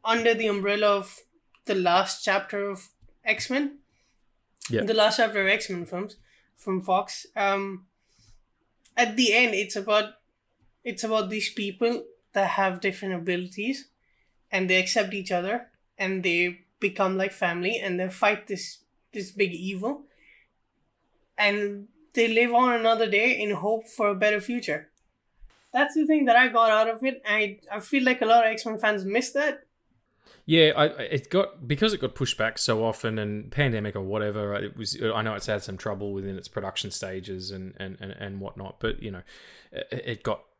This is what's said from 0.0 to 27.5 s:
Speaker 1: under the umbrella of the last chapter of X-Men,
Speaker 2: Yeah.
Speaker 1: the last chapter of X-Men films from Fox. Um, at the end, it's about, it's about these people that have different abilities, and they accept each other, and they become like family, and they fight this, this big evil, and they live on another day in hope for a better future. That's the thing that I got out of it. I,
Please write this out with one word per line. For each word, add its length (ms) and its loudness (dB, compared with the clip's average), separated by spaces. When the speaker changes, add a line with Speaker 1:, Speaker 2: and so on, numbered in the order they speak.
Speaker 1:
under 280 4
the 140 0
umbrella 400 2
of 300 2
the 100 0
last 480 2
chapter 460 -2
of 180 -10
X-Men, 540 -2
Speaker 2:
Yeah. 140 0
Speaker 1:
the 100 0
last 240 4
chapter 240 2
of 60 2
X-Men 380 0
films 300 -8
from 260 -4
Fox. 440 -2
Um, 520 -2
at 220 2
the 160 4
end, 200 6
it's 220 -2
about, 380 0
it's 180 -6
about 260 0
these 220 -4
people 540 -2
that 200 0
have 280 0
different 360 -4
abilities, 760 -6
and 200 0
they 80 4
accept 360 0
each 180 -8
other, 360 -2
and 220 -2
they 380 0
become 380 0
like 140 0
family, 520 -2
and 160 -2
they 80 -2
fight 380 0
this, 380 -10
this 200 -10
big 200 0
evil, 520 -6
and 520 -2
they 140 4
live 260 4
on 180 6
another 380 2
day 220 2
in 200 -2
hope 360 -2
for 220 0
a 60 0
better 240 2
future. 500 -6
That's 220 2
the 100 4
thing 200 4
that 100 8
I 140 8
got 200 6
out 180 6
of 160 -4
it. 240 -2
I, 320 0